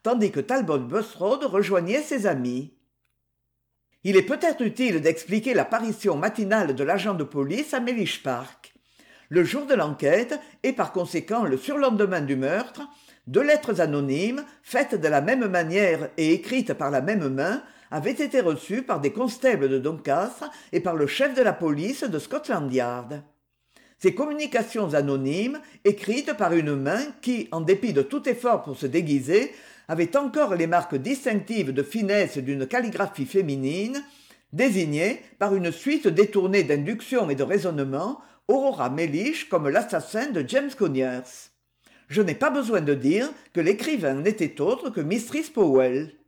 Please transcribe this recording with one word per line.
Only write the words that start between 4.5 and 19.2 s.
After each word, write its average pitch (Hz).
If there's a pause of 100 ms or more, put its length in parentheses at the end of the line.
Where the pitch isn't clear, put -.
utile 214
d'expliquer 190
l'apparition 220
matinale 196
de 131
l'agent 190
de 165
police 147
à -
Mellish 240
Park. 131 (560)
Le 170
jour 269
de 277
l'enquête, 170 (240)
et 262
par 202
conséquent 180
le 143
surlendemain 214
du 139
meurtre, 160 (460)
deux 135
lettres 294
anonymes, 156 (200)
faites 269
de 160
la 147
même 226
manière 170
et 160
écrites 214
par 139
la 139
même 175
main, 156 (300)
avait 151
été 277
reçue 185
par 214
des 139
constables 220